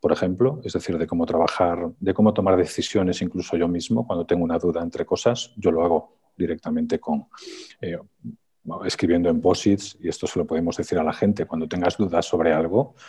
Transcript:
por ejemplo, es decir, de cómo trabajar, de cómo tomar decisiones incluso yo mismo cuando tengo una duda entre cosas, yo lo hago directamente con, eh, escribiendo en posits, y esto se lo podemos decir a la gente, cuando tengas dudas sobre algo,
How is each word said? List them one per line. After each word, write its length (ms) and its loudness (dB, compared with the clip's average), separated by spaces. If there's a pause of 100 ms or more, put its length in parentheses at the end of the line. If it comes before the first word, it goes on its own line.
por 120 2
ejemplo, 520 0
es 80 -8
decir, 260 -2
de 80 -2
cómo 200 -2
trabajar, 640 2 (120)
de 140 0
cómo 200 6
tomar 220 4
decisiones 640 0
incluso 340 -4
yo 120 2
mismo 380 0
cuando 200 -2
tengo 160 2
una 160 0
duda 240 0
entre 240 -4
cosas, 500 0
yo 140 0
lo 140 2
hago 340 0 (180)
directamente 600 -2
con, 280 -4 (540)
eh, 180 -6 (880)
escribiendo 440 2
en 120 2
posits, 600 2
y 80 -6
esto 200 -4
se 100 -4
lo 80 0
podemos 300 -2
decir 220 -2
a 60 2
la 80 0
gente, 340 0
cuando 220 -4
tengas 280 0
dudas 300 0
sobre 260 2
algo, 420 0 (140)